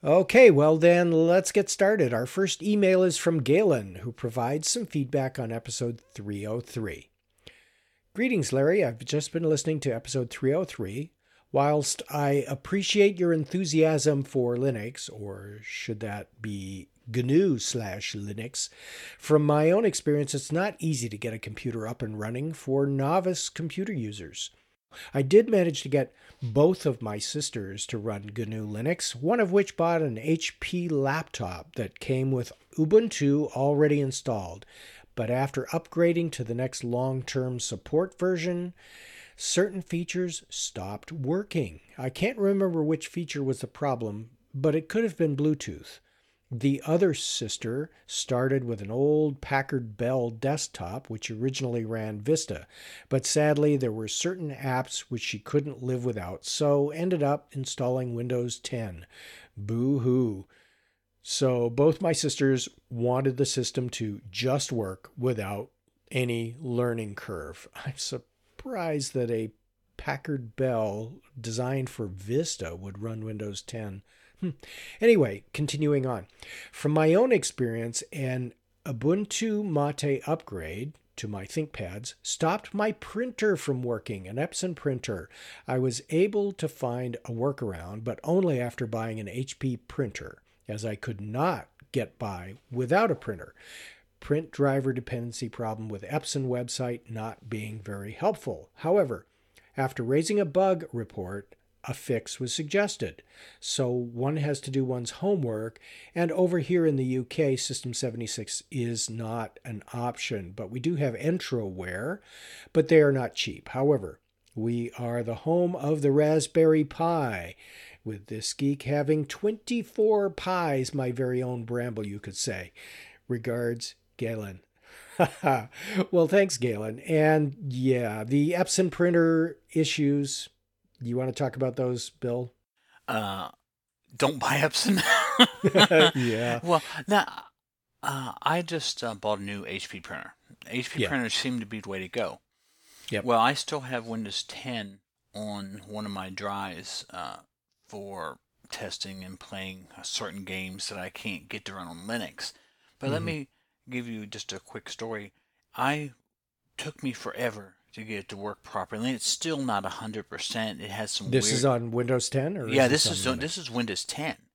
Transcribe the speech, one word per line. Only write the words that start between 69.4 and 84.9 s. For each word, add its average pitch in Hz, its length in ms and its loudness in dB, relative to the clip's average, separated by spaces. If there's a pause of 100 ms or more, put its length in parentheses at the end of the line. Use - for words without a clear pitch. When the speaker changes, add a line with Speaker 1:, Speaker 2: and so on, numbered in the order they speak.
Speaker 1:
Packard 139 580 -6
Bell 113 600 -2 (260)
designed 123 500 -2
for 113 160 -6
Vista 95 720 -4
would 95 260 -12
run 110 220 -6
Windows 104 380 -8
ten. 101 400 -10 (360)
Hmm. 185 120 -2 (500)
Anyway, 151 440 6 (100)
continuing 147 500 2
on. 113 220 -4 (440)
From - 220 0
my 156 220 6
own 247 180 6
experience, 117 720 0 (100)
an 127 400 -4 (320)
Ubuntu 202 800 0
Mate 143 640 0
upgrade 104 640 -4 (240)
to - 100 -10
my 98 200 -8
ThinkPads 113 760 -6
stopped - 520 -2
my 208 180 0
printer 220 640 -2
from 131 260 -2
working, 107 460 -4
an 104 80 -8
Epson 170 400 -4
printer. 120 540 -4 (360)